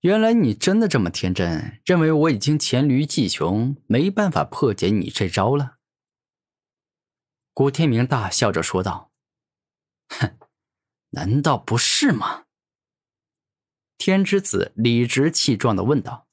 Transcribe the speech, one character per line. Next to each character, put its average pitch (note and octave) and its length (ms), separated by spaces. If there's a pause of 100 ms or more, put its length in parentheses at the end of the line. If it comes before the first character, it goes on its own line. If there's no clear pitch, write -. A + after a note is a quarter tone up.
原 G3 180
来 A3+ 140
你 D3+ 220
真 G3 240
的 A3+ 80
这 C#3+ 120
么 F2 100
天 F#2 240
真， E2+ 520
认 F3+ 140
为 D#3+ 120
我 D#3 200
已 A2+ 60
经 D3 200
黔 C3+ 300
驴 C#3 180
技 A#2 240
穷， A2 460 (120)
没 C#3 220
办 G3 220
法 - 120
破 - 300
解 F2+ 160
你 G#2 220
这 F#2+ 180
招 G#2 260
了。” C#3 220 (1800)
古 C#3 160
天 D#3 180
明 B2 200
大 A2 220
笑 G#2 220
着 E2 120
说 F#2 200
道。 - 280 (1000)
“哼， - 280 (760)
难 A#2+ 300
道 D3+ 160
不 - 200
是 - 340
吗？” - 340 (1500)
天 F#3+ 260
之 G3 180
子 F#2 340
理 A#2 320
直 C#3+ 240
气 - 240
壮 A2 180
地 F#2 120
问 C#3 160
道。 - 320